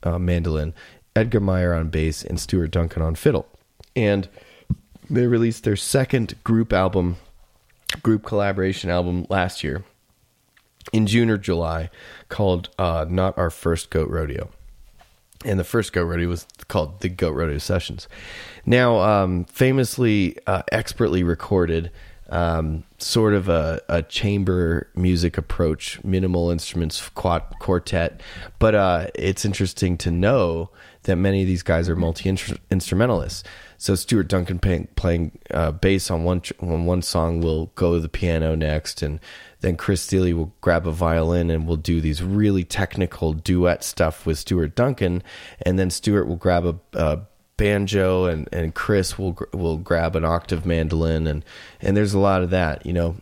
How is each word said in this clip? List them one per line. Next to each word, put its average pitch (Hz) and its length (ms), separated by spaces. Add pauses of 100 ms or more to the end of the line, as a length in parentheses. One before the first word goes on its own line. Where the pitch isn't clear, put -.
uh, 87 160
mandolin, 85 560 (420)
Edgar 110 260
Meyer 92 340
on 82 140
bass, 78 340
and - 160
Stuart 85 320
Duncan 82 320
on 82 100
fiddle. 117 340 (480)
And 101 320 (840)
they 123 160
released 117 360
their 104 120
second 127 680
group 113 300
album, 90 440 (840)
group 110 220
collaboration 95 680
album 87 400
last 92 340
year 76 200 (1080)
in 110 140
June 113 240
or 107 80
July 82 540 (380)
called, 92 400 (100)
uh, 82 280
Not 95 300
Our 85 140
First - 400
Goat 80 180
Rodeo. 78 400 (920)
And 98 160
the 85 40
first - 280
Goat 87 140
Rodeo 85 220
was 87 180 (220)
called 87 340
the 92 80
Goat 90 240
Rodeo 73 240
Sessions. - 500 (560)
Now, 120 360
um, 92 460
famously, 123 1000
uh, 95 160 (100)
expertly 92 520
recorded, 85 680 (400)
um, 82 540 (160)
sort 110 340
of 95 160
a, 80 400
a 85 140
chamber 92 920
music 90 440
approach, - 640
minimal 90 480
instruments, 82 580
quat-, - 480
quartet. 87 640 (380)
But, 110 160
uh, 92 400
it's 95 280
interesting 92 540
to - 140
know 87 580 (340)
that 95 120
many 98 260
of 95 60
these 90 160
guys 85 260
are 82 60
multi-instrumentalists. 92 1500 (360)
So 98 160
Stuart 92 320
Duncan 90 320
playing, 87 360
playing, 85 440 (100)
uh, 80 220
bass 92 400
on 82 120
one 90 180
tr-, - 180
on 85 260
one 90 160
song 82 400
will 80 320
go 85 220
to 85 40
the 80 80
piano 80 460
next, 78 480
and 76 180 (420)
then 90 140
Chris 92 280
Steele 90 340
will 82 240
grab 85 240
a 82 60
violin 82 580
and 80 160
will 82 120
do 82 220
these 78 220
really 98 420
technical 87 720
duet 87 500
stuff - 440
with 80 100
Stuart 82 380
Duncan, 101 480 (400)
and 90 160
then 92 100
Stuart 101 380
will 82 80
grab 87 320
a, 85 80 (180)
a 78 280 (360)
banjo, 98 680
and, 80 260
and 80 240
Chris - 420
will 95 140
gr-, - 140 (120)
will 85 200
grab 82 380
an 80 100
octave 82 380
mandolin, 80 600
and, 76 180 (380)
and 98 160
there's 104 160
a 98 60
lot 95 240
of 87 80
that, 85 340
you 87 80
know. 85 280